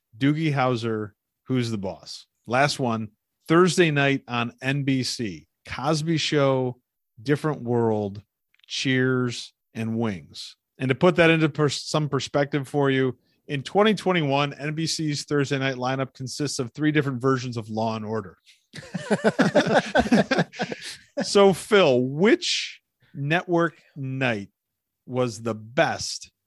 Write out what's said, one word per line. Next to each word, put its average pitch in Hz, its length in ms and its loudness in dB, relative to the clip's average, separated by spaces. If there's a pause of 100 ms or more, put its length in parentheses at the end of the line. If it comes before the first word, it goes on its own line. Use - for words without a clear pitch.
(180)
Doogie 147 360 2
Howser, 117 580 0 (360)
Who's 123 220 0
the 113 80 -2
Boss? 92 480 -10 (220)
Last 131 320 2
one, 113 300 -4 (380)
Thursday 170 440 4
night 139 360 2
on 120 340 -4
N 139 220 -2
B 131 200 0
C, 95 440 -6 (200)
Cosby 156 500 -2
Show, 135 640 0 (420)
Different 143 400 -4
World, 110 640 -2 (420)
Cheers, 127 880 -2 (220)
and 113 220 -6
Wings. 95 580 -8 (240)
And 131 100 0
to 131 60 0
put 180 220 4
that 170 120 6
into 160 200 4
pers-, 143 340 -2
some 151 260 -2
perspective 143 580 -2
for 143 220 2
you, 131 260 0 (320)
in 143 140 -6
twenty 208 320 2
twenty-one, 143 600 0
N 151 200 -8
B 160 140 -4
C's 151 380 -4
Thursday 143 340 0
night 135 160 -2
lineup 127 400 -4
consists 135 420 -6
of 120 160 -6
three 151 180 0
different 135 300 0
versions 127 360 0
of 110 120 -8
Law 110 260 -2
and 110 100 -8
Order. 104 320 -8 (360)
<laughs> - 1700 0 (760)
So, 196 300 6
Phil, 151 480 4
which 156 800 0 (320)
network 170 600 0 (200)
night 131 540 -4 (560)
was 123 360 -4
the 113 120 -4
best 113 800 -2 (160)